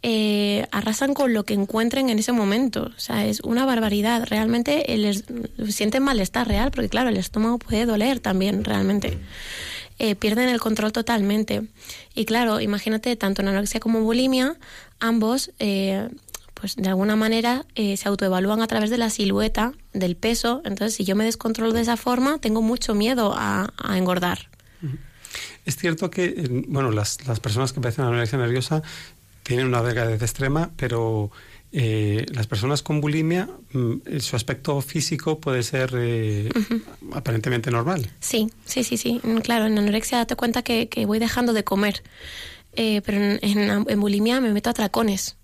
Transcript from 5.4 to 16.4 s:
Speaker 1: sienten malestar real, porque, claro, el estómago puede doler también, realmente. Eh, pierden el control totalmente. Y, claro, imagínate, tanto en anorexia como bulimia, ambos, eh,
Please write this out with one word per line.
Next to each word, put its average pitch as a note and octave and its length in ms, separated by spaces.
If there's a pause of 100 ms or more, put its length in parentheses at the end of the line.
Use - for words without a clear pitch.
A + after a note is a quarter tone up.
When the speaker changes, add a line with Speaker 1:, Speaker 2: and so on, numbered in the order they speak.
Speaker 1:
sienten G#3+ 300
malestar A#3+ 420
real, A3+ 240
porque, A#3 200
claro, B3+ 180
el G#3+ 80
estómago A3 420
puede A3+ 280
doler A#3+ 340
también, G3 420
realmente. G3+ 560 (800)
Eh, G#3+ 160
pierden A3 360
el A#3 100
control G#3+ 320
totalmente. G#3+ 680 (520)
Y, A3 120
claro, A3+ 340
imagínate, A3 560
tanto G3 260
en G3 60
anorexia G3+ 320
como A3+ 220
bulimia, B3+ 520 (460)
ambos, A3+ 580
eh, G3 500 (500)